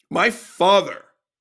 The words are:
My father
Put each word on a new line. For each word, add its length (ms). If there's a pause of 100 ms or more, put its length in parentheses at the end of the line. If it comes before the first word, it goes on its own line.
My 220
father 760 (360)